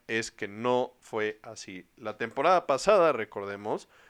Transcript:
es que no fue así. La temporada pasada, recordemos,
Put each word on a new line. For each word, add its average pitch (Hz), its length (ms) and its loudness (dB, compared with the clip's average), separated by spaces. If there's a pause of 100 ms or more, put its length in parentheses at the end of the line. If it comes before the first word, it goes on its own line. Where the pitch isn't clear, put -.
es 113 240 -2
que 104 160 -10
no 123 500 0
fue 107 440 -4
así. 98 440 -14 (100)
La 107 220 -8
temporada 151 480 2
pasada, 165 460 4
recordemos, 104 760 -6 (220)